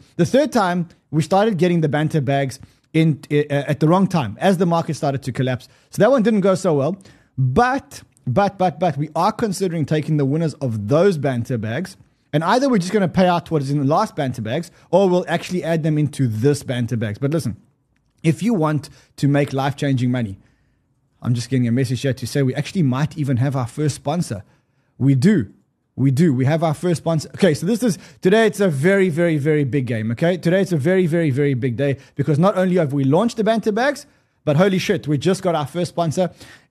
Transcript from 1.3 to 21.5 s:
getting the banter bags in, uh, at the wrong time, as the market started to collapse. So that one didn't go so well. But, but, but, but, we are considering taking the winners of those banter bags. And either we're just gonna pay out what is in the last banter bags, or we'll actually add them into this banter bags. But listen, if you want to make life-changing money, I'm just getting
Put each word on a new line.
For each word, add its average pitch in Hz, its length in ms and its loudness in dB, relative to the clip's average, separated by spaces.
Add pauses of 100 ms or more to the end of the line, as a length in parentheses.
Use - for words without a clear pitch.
getting 175 220 2
the 156 80 2
banter 151 320 0
bags 139 380 -2 (340)
in, 160 280 2 (100)
uh, 147 140 2 (240)
at 147 100 -2
the 160 80 2
wrong 180 220 4
time, 123 320 -2
as 180 180 2
the 185 80 2
market 165 280 -2
started 139 280 -4
to - 80 -6
collapse. 127 380 -4 (220)
So - 120 0
that 214 80 6
one 269 140 2
didn't 220 160 2
go 185 160 2
so 175 180 0
well. 147 260 -2 (380)
But, 233 640 0 (240)
but, 190 320 0
but, 170 200 0
but, 165 200 -2
we 156 180 -6
are 185 160 0
considering 175 540 -4
taking 156 320 -2
the 139 80 0
winners 151 280 -2
of 110 340 -6
those 170 280 2
banter 131 400 -4
bags. 113 400 -8 (380)
And 160 100 0
either 254 240 2
we're 240 100 2
just 180 140 -2
gonna 196 160 2
pay 185 180 2
out 175 240 0
what 151 120 0
is 135 80 -6
in 143 80 0
the 139 80 0
last 185 280 0
banter 131 280 -6
bags, 127 280 -6 (200)
or 196 180 4
we'll 180 180 2
actually 165 380 -4
add 160 180 -2
them 156 140 0
into 147 300 0
this 123 360 0
banter 120 360 -4
bags. 104 200 -4
But 139 120 -2
listen, 139 260 -4 (680)
if 160 200 0
you 233 100 0
want 156 380 -2 (260)
to 143 120 0
make 143 260 0
life-changing 135 560 -2
money, 113 260 -4 (840)
I'm 120 100 -2
just 120 160 -4
getting 127 180 0